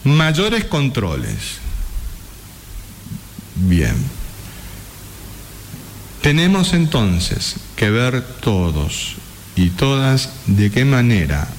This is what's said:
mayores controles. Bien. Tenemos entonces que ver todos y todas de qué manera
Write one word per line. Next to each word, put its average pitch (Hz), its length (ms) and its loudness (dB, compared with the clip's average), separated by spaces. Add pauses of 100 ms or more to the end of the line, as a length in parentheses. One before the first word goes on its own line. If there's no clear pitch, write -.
mayores 160 600 4
controles. 85 960 -2 (2000)
Bien. 90 400 4 (2250)
Tenemos 175 520 4
entonces 117 840 2 (200)
que 107 140 2
ver 123 320 2 (200)
todos 85 760 0 (420)
y 90 120 6
todas 135 600 2 (180)
de 101 240 6
qué 123 140 2
manera 110 720 4